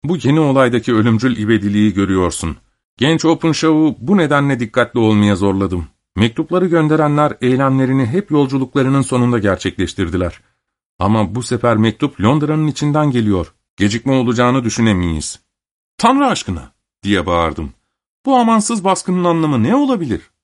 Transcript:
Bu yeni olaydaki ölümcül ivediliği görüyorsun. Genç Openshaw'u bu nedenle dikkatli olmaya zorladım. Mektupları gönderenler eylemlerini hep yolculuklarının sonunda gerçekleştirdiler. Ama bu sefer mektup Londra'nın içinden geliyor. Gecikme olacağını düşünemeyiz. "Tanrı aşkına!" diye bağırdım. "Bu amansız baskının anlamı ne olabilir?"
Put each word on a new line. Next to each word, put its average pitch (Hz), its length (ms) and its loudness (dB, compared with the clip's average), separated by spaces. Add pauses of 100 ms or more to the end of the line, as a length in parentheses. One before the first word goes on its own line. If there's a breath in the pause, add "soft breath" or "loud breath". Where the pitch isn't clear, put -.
Bu 165 140 -4
yeni 139 220 0
olaydaki 131 540 2
ölümcül 113 440 2
ivediliği 104 560 0
görüyorsun. 92 640 -2 (400)
Genç 156 280 0
Openshaw'u 160 720 0
bu 180 180 0
nedenle 143 420 0
dikkatli 120 400 -2
olmaya 104 360 4
zorladım. 95 520 -2 (280)
Mektupları 160 520 0
gönderenler 151 760 2
eylemlerini 131 640 2
hep 170 260 -4
yolculuklarının 135 680 0
sonunda 123 380 0
gerçekleştirdiler. 90 1000 -4 (580)
Ama 101 360 0
bu 123 80 -6
sefer 117 340 0
mektup 110 440 -2
Londra'nın 151 460 0
içinden 147 440 -2
geliyor. 104 420 -2 (240)
Gecikme 113 360 -2
olacağını 123 500 0
düşünemeyiz. 90 760 -2 (580)
"Tanrı 269 300 2
aşkına!" 90 440 -6 (320)
diye 98 220 0
bağırdım. 80 480 -2 (520)
"Bu 269 100 2
amansız 226 480 0
baskının 180 400 -2
anlamı 156 400 0
ne 175 120 2
olabilir?" 190 460 -2 (220)